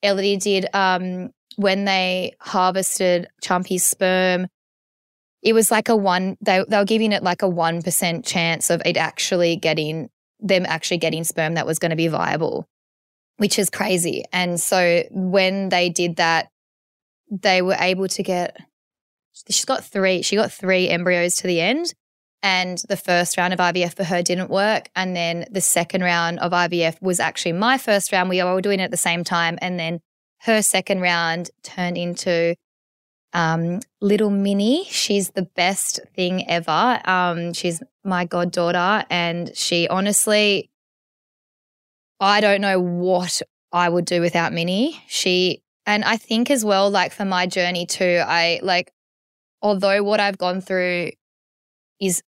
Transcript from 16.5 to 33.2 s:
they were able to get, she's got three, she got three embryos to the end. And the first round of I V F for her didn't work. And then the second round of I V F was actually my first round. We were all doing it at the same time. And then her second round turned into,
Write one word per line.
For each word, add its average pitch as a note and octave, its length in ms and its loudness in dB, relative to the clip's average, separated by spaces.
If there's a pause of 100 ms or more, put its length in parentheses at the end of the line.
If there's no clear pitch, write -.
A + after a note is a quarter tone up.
they F#3+ 300 2
were F#3 180 0
able F#3 300 0
to - 140 -4
get, F3+ 340 -2 (960)
she's - 160 0
got - 180 -2
three, F#3+ 380 0
she - 120 -2
got G3 160 2
three F#3 380 0
embryos F3 480 2
to - 100 -4
the F3 140 0
end. C#4 340 -2 (480)
And F#3 460 0
the G3 80 -2
first F3 400 0
round F3+ 160 2
of F#3 80 -2
I F3 120 2
V F3 120 0
F E3+ 120 -6
for G3 80 -2
her F3 180 0
didn't F3+ 280 -2
work. G3+ 460 0
And F#3 180 -2
then E3+ 360 -2
the F#3+ 100 -4
second F3 420 0
round E3+ 380 2
of F3 120 0
I F3 160 2
V E3+ 160 0
F D#3+ 180 -2
was F#3 180 0
actually - 320 -2
my A3 240 2
first G#3 360 0
round. F#3 180 2
We F3+ 120 0
were F3+ 60 2
all F#3 120 2
doing G3 200 0
it F#3 40 0
at F3 60 -4
the F3+ 60 -4
same F3 280 0
time. E3+ 360 0
And F3+ 180 -4
then E3 220 -4 (380)
her A3 240 2
second F#3 400 0
round E3+ 480 0 (120)
turned F3 360 -6
into, F3 580 0 (800)